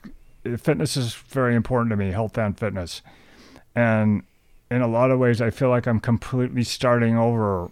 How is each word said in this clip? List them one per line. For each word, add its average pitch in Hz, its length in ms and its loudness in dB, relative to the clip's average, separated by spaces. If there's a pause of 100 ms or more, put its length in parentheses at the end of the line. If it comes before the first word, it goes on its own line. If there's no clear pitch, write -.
(580)
fitness 156 380 -2
is 120 180 -2
very 123 420 -2
important 117 360 0
to 104 60 0
me, 98 140 -2
health 101 260 -4
and 104 200 -2
fitness. 95 440 -6 (760)
And 110 480 2 (480)
in 123 100 0
a 120 60 0
lot 120 240 2
of 127 80 2
ways, 120 220 2
I 113 80 0
feel 131 200 0
like 123 180 0
I'm 113 120 2
completely 123 640 -2
starting 117 540 2
over 107 540 0